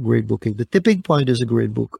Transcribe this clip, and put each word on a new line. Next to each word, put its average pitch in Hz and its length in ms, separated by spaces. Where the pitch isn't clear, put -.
great 113 240
book. 113 160
The 110 220
Tipping 190 360
Point 143 280
is 123 120
a 123 40
great 113 280
book. 117 260